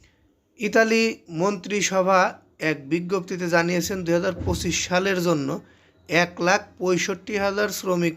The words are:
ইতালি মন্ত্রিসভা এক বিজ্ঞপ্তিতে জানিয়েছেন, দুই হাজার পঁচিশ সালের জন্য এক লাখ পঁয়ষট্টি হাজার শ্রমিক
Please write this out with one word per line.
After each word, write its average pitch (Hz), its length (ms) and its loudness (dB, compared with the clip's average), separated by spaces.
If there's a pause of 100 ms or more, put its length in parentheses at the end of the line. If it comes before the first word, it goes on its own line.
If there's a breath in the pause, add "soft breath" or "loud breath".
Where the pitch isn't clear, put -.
(600 soft breath)
ইতালি 226 580 2 (120)
মন্ত্রিসভা 190 1120 0 (200)
এক 147 300 -4
বিজ্ঞপ্তিতে 175 600 -4
জানিয়েছেন, 175 540 0
দুই 165 120 2
হাজার 180 180 0 (120)
পঁচিশ 175 420 -2
সালের 185 340 0
জন্য 160 400 0 (460 soft breath)
এক 175 340 2
লাখ 190 200 4 (160)
পঁয়ষট্টি 185 600 -2
হাজার 202 320 -2
শ্রমিক 175 480 -2